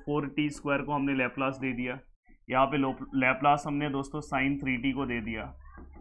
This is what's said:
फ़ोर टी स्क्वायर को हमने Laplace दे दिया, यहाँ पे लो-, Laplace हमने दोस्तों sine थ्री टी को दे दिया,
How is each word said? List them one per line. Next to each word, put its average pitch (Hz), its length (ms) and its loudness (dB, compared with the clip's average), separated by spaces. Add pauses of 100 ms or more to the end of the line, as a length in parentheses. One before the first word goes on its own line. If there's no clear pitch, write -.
फ़ोर 147 260 -2
टी 147 220 0
स्क्वायर 143 320 -2
को 139 120 -2
हमने 139 240 2
Laplace 131 440 0
दे 131 120 0
दिया, 123 260 -4 (500)
यहाँ 127 160 6
पे 147 120 0
लो-, 135 160 2 (300)
Laplace 143 440 4
हमने 147 220 0
दोस्तों 139 320 -4
sine 139 400 0
थ्री 131 160 0
टी 131 140 0
को 131 140 -2
दे 120 160 -2
दिया, 110 320 -6 (480)